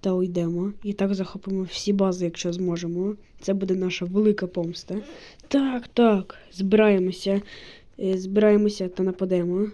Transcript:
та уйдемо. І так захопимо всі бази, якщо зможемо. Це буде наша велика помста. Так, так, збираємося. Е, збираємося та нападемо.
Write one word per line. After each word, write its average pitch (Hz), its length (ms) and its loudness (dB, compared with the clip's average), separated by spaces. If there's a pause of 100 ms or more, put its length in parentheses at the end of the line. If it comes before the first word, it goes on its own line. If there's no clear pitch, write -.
та 190 120 -2
уйдемо. 175 600 -2 (100)
І 202 100 -6
так 196 220 0
захопимо 190 480 -6
всі 190 300 -4
бази, 190 320 2
якщо 170 280 -4
зможемо. 175 640 -4 (260)
Це - 140 -2
буде 190 200 0
наша 185 300 -2
велика 208 420 2
помста. 175 500 -6 (520)
Так, 262 400 0
так, 214 500 2 (140)
збираємося. 196 920 2 (580)
Е, 190 180 -2
збираємося 208 680 4
та 185 140 -4
нападемо. 185 720 0